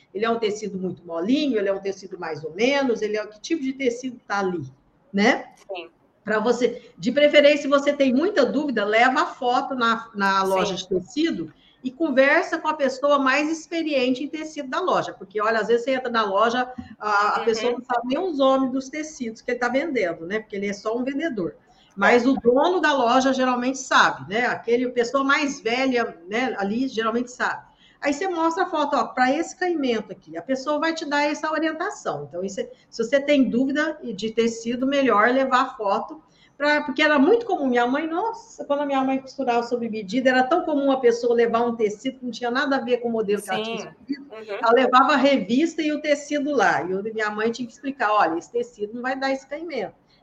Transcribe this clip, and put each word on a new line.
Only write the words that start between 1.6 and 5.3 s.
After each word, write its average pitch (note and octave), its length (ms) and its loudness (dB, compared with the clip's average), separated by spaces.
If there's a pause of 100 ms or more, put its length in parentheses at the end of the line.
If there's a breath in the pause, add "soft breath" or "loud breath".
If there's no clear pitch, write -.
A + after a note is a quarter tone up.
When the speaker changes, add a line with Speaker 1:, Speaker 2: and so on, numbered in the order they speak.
Speaker 1:
é G3 40 0
um G3 60 -4
tecido F#3+ 400 -10
mais D#3 240 -8
ou D#3 100 -10
menos, B3+ 480 2
ele G#3+ 160 -2
é G#3+ 80 -4
que - 140 -18
tipo D#4+ 240 -4
de C4 100 -2
tecido B3+ 540 -4
tá G3+ 120 -2
ali, F#3 220 -2 (520)
né? G#3+ 320 2 (260)